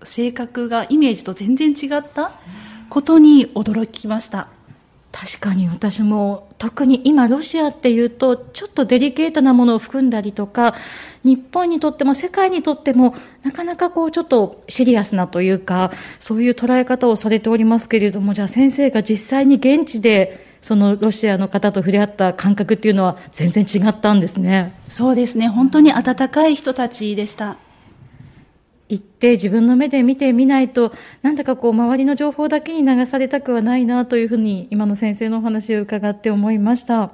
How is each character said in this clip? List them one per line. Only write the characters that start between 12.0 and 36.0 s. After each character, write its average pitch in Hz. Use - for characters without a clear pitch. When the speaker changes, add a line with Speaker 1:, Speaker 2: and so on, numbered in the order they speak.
Speaker 2:
も 269
世 359
界 381
に 349
と 311
っ -
て 277
も、 247
な 269
か 349
な 339
か 349
こ 330
う、 311
ち 320
ょ -
っ -
と 214
シ -
リ 240
ア 208
ス 202
な 180
と 175
い 185
う 190
か、 185
そ -
う 226
い 240
う 247
捉 240
え 254
方 254
を 233
さ 214
れ 214
て 220
お 226
り 220
ま 226
す 220
け 220
れ 202
ど 196
も、 202
じ 208
ゃ 196
あ -
先 262
生 269
が 214
実 214
際 269
に 277
現 277
地 -
で、 196
そ -
の 202
ロ 208
シ 214
ア 190
の 190
方 202
と 202
触 185
れ 202
合 208
っ 208
た 185
感 196
覚 208
っ -
て -
い -
う 196
の 190
は 180
全 170
然 208
違 202
っ 214
た 208
ん 202
で 175
す 202
ね。 185
Speaker 1:
そ 247
う 254
で 240
す 240
ね。 226
本 240
当 302
に 302
温 254
か 311
い 302
人 262
た 247
ち 214
で 208
し 208
た。 208
Speaker 2:
行 202
っ -
て -
自 208
分 226
の 247
目 277
で 269
見 254
て 269
み 247
な 269
い 262
と、 240
な 285
ん 294
だ 285
か 269
こ 240
う、 -
周 233
り 269
の 277
情 294
報 302
だ 302
け 320
に 277
流 254
さ 254
れ 262
た 277
く 254
は 226
な 247
い 247
な 247
と 247
い 226
う 233
ふ 208
う 247
に、 202
今 208
の 208
先 208
生 220
の 226
お -
話 220
を 208
伺 208